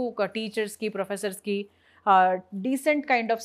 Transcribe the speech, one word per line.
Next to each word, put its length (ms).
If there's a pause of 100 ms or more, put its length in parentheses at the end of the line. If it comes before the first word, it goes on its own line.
(100)
ఒక 160 (100)
టీచర్స్‌కి, 520 (100)
ప్రొఫెసర్స్‌కి, 580 (560)
uh, 180 (360)
decent 440
kind 240
of 100